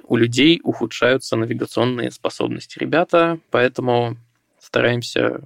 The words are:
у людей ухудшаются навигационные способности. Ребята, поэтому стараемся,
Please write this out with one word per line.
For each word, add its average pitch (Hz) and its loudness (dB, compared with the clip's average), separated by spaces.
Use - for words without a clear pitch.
у 123 0
людей 123 4
ухудшаются 123 -2
навигационные 120 -2
способности. - -8
Ребята, 165 0
поэтому 120 0
стараемся, 120 -2